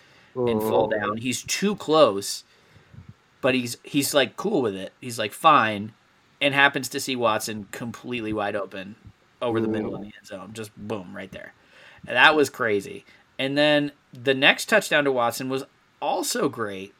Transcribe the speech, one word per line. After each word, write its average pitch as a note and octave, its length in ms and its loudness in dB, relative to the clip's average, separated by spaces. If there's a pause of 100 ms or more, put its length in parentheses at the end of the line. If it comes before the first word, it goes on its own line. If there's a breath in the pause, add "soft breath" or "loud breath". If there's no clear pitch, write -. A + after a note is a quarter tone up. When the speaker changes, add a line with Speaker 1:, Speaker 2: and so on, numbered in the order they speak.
(360 soft breath)
Speaker 1:
and A#2+ 260 0
fall A2 280 2
Speaker 2:
Mm-hmm. G#2+ 120 -2
Speaker 1:
down. G#2 160 -4
He's A#2+ 260 -6
too G3 320 -2
close, C3 720 2 (960 soft breath)
but C3 140 2
he's, A#2+ 280 -2
he's, C#3 300 -2
like, C3+ 240 4
cool F#3+ 240 0
with G#2 140 0
it. F#2+ 260 -12
He's, A#2 180 -10
like, G#2+ 140 -4
fine, A2+ 580 2 (480)
and C#3+ 160 2
happens C#3 340 4
to C#3+ 120 -6
see C3 160 -4
Watson A2 540 0
completely A#2 600 -8
wide G#2 240 -4
open G2 400 -8 (460)
over A#2 180 -2
the A2 80 0
middle G#2 280 -4
of F#2+ 60 -12
Speaker 2:
Mm-hmm. G#2 100 -14
Speaker 1:
the - 60 -20
end - 100 -20
zone. G2 260 -16
Just A2 240 -12
boom, G#2 380 -10
right F#2+ 160 -14
there. - 220 -18 (540 loud breath)
And A#2 80 -6
that D3 200 10
was D3 140 4
crazy. G2+ 540 -4 (340 soft breath)
And C3+ 200 -4
then D3 340 2 (220)
the C3 220 0
next D#3 340 4
touchdown E3+ 340 2
to C#3+ 80 2
Watson B2 380 0
was C3+ 140 -4 (380)
also B3 460 -2
great. G2+ 520 -8